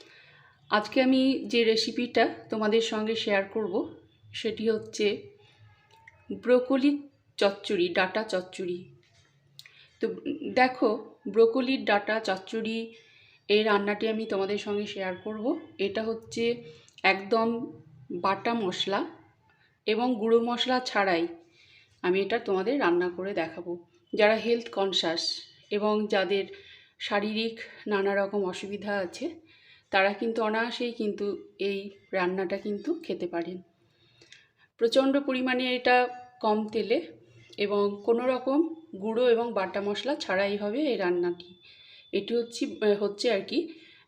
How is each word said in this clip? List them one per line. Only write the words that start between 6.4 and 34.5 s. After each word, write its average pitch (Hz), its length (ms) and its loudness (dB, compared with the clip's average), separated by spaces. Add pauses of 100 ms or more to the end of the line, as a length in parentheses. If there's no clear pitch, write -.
ব্রোকলি 254 480 4 (500)
চচ্চড়ি, 196 560 2
ডাঁটা 196 260 2 (100)
চচ্চড়ি। 180 460 -6 (1200)
তো 233 60 0 (540)
দেখো, 254 300 4 (420)
ব্রোকলির 226 520 4
ডাঁটা 214 440 2
চচ্চড়ি 220 480 -4 (720)
এই 208 200 6
রান্নাটি 208 400 2
আমি 220 240 -2
তোমাদের 196 340 0
সঙ্গে 208 280 -2
শেয়ার 185 200 -4 (100)
করব। 214 200 -8 (420)
এটা 208 220 -2
হচ্ছে 226 360 -4 (580)
একদম 196 460 2 (760)
বাটা 196 300 0
মশলা 196 460 -2 (920)
এবং 247 280 0
গুঁড়ো 226 180 6 (100)
মশলা 247 320 0 (100)
ছাড়াই 180 380 2 (720)
আমি 185 220 2
এটা 220 140 0 (100)
তোমাদের 202 360 0
রান্না 175 320 4
করে 190 260 -6
দেখাবো। 175 320 -8 (460)
যারা 214 160 6 (100)
হেলথ 233 300 0
কনসাস 180 460 0 (480)
এবং 214 440 0
যাদের 196 300 2 (600)
শারীরিক 214 500 -2 (360)
নানা 196 280 2
রকম 196 320 0
অসুবিধা 202 400 -6 (120)
আছে, 240 220 -8 (640)
তারা 196 280 4
কিন্তু 226 280 0
অনায়াসেই 233 520 -2
কিন্তু 202 260 -2 (320)
এই 196 320 -4 (260)
রান্নাটা 185 420 -2
কিন্তু 208 320 -6 (140)
খেতে 180 300 -6
পারেন। 170 240 -6 (1200)